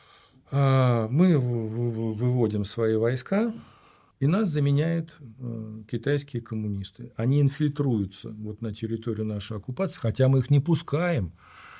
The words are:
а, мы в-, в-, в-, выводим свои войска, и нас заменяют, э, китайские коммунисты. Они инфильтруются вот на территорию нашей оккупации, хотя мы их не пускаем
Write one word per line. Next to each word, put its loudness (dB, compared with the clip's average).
а, 4
мы 6
в-, 2
в-, -2
в-, -
выводим 2
свои 0
войска, 0
и 2
нас 2
заменяют, 0
э, -10
китайские -2
коммунисты. -6
Они 2
инфильтруются 0
вот -10
на -6
территорию -4
нашей -6
оккупации, -6
хотя 2
мы 4
их 0
не 6
пускаем 0